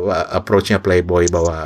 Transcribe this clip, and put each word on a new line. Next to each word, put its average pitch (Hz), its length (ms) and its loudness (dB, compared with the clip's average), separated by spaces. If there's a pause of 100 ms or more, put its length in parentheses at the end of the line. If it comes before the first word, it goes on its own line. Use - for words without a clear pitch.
(320)
approach-nya 95 480 0
Playboy 87 480 2
bahwa 82 380 -2